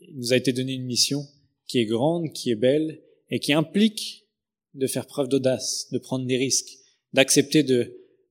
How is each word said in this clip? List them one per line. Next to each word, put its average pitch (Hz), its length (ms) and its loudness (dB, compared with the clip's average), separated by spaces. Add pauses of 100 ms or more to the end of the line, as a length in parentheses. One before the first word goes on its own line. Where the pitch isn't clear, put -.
il - 160 -20
nous 120 160 -2
a 127 40 6
été 127 160 0
donné 131 200 -6
une 127 120 -8
mission 135 400 -2 (440)
qui 131 100 -2
est 117 60 4
grande, 147 480 -2
qui - 180 -6
est 113 60 0
belle, 147 440 0 (300)
et 123 100 -4
qui 143 120 -2
implique 196 760 0 (480)
de 131 120 -2
faire 123 200 -4
preuve 135 220 -4
d'audace, 127 640 0
de 123 80 -4
prendre 131 280 -6
des 127 100 0
risques, - 420 -2 (340)
d'accepter 139 500 4
de 127 340 0 (340)